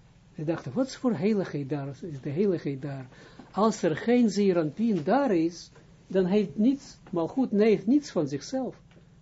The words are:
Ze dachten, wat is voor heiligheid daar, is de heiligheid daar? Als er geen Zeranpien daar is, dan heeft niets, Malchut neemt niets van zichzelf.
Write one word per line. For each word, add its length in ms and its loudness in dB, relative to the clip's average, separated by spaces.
Ze 80 -8
dachten, 300 -4
wat 140 0
is 80 -14
voor 180 -2
heiligheid 560 -2
daar, 180 -4
is 340 -12
de 80 -8
heiligheid 520 -2
daar? 260 -10
Als 300 0
er 160 0
geen 320 4
Zeranpien 760 0
daar 320 2
is, 360 -2
dan 180 2
heeft 320 0
niets, 400 0
Malchut 420 -2
neemt 360 4
niets 240 2
van 160 0
zichzelf. 540 -8